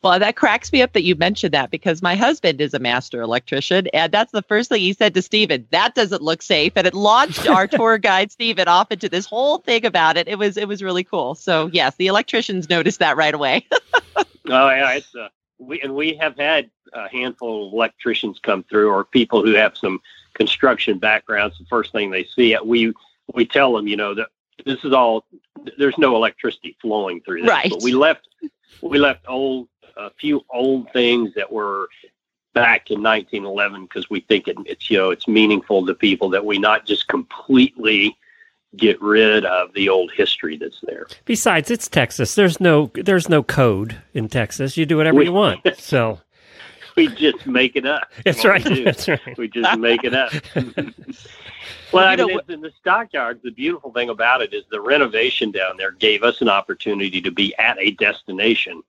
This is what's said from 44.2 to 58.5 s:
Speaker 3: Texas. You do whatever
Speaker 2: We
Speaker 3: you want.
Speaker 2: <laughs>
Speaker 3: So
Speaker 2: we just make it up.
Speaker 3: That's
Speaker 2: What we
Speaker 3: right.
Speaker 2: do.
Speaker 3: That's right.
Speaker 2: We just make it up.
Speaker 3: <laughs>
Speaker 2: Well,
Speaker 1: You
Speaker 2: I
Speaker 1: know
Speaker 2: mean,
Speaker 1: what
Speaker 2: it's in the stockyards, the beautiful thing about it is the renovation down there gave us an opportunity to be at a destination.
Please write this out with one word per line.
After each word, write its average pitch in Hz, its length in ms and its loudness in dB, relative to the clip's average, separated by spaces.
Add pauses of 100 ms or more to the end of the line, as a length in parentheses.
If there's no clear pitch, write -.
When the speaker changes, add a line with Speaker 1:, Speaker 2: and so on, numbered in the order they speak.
Speaker 3:
Texas. 131 480 -4
You 160 100 0
do 156 120 0
whatever 156 200 4
Speaker 2:
We 156 80 6
Speaker 3:
you 175 80 -2
want. 180 280 2 (100)
Speaker 2:
<laughs> - 80 -12
Speaker 3:
So 113 400 -2 (760)
Speaker 2:
we 320 120 6
just 226 400 0
make 127 280 0
it 131 120 -2
up. 147 240 -4 (140)
Speaker 3:
That's 170 180 0
Speaker 2:
What - 0 -
we 220 60 6
Speaker 3:
right. 196 160 4
Speaker 2:
do. 151 180 0
Speaker 3:
That's - 240 0
right. 131 300 -4
Speaker 2:
We 117 100 -6
just 117 320 0
make 117 240 2
it 123 100 -2
up. 127 180 0 (220)
Speaker 3:
<laughs> 143 400 -6 (1000)
Speaker 2:
Well, 185 100 6
Speaker 1:
You 190 60 6
Speaker 2:
I 185 80 4
Speaker 1:
know - 100 2
Speaker 2:
mean, 185 80 -2
Speaker 1:
what 180 80 -6
Speaker 2:
it's 175 100 -12
in 156 80 -14
the 156 180 -14
stockyards, 151 640 -2
the 123 80 -10
beautiful 139 420 -6
thing 120 160 -4
about 117 320 0
it 101 120 -6
is 104 160 -8
the 107 120 -8
renovation 120 680 0
down 95 260 -4
there 95 140 -4
gave 104 300 2
us 120 200 0
an 117 80 2
opportunity 98 720 -2
to - 100 -4
be 101 260 -2
at 113 220 0
a 101 120 0
destination. 101 960 -4